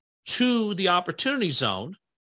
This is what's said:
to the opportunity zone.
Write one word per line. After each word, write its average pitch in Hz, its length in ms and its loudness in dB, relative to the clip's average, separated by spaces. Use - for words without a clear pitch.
to 240 480 2
the 190 120 0
opportunity 180 640 0
zone. 117 460 -2